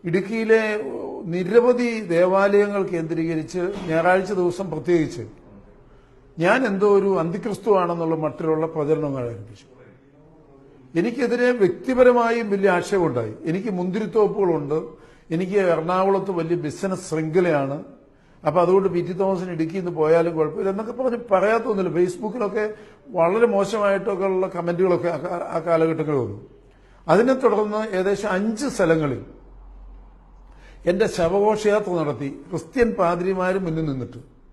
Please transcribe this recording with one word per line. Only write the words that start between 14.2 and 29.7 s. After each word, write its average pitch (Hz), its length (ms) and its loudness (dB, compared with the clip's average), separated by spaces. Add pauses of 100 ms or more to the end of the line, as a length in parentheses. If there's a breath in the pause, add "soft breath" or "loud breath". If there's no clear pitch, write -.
എനിക്ക് 180 280 0
എറണാകുളത്ത് 185 720 0
വലിയ 170 240 -2
ബിസിനസ് 180 540 -6
ശൃംഖലയാണ്, 160 720 0 (640 soft breath)
അപ്പൊ 165 140 2
അതുകൊണ്ട് 185 280 4
പി 170 120 -2
ടി 165 120 -6
തോമസിന് 185 380 -2
ഇടുക്കിയിൽ 165 320 -4
നിന്ന് 170 140 -6
പോയാലും 165 380 2
കുഴപ്പമില്ല 160 340 -2
എന്നൊക്കെ 208 220 -6
പറഞ്ഞ് 240 260 -2 (140)
പറയാത്തൊന്നുമില്ല. 196 680 2
Facebook-ഇലൊക്കെ 214 760 -2 (340 loud breath)
വളരെ 196 380 2
മോശമായിട്ടൊക്കെ 196 800 0
ഉള്ള 190 220 0
കമന്റുകളൊക്കെ 175 600 0
ആ 165 100 -2
കാ-, 175 260 -6
ആ 170 240 -6
കാലഘട്ടങ്ങളിൽ 160 520 2
വന്നു. 104 220 -6 (680 soft breath)
അതിനെ 226 260 4
തുടർന്ന് 214 640 0
ഏകദേശം 196 340 0
അഞ്ച് 214 360 -2
സ്ഥലങ്ങളിൽ 160 600 0 (1600 soft breath)